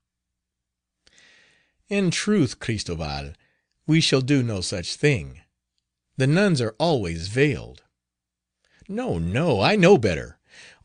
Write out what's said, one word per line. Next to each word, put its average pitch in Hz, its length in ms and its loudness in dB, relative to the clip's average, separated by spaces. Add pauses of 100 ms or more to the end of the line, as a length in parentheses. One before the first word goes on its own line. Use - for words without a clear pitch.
(1900)
In 202 220 0
truth, 196 500 0
Cristoval, 80 760 -6 (500)
we 160 160 4
shall 135 200 2
do 131 200 0
no 110 200 -4
such 87 340 -8
thing. 80 460 -2 (760)
The 131 80 2
nuns 165 360 2
are 107 180 -4
always 95 480 -2
veiled. 123 560 -2 (1040)
No, 196 320 -4
no, 104 420 0
I 170 140 2
know 185 240 6
better. 76 400 -4 (460)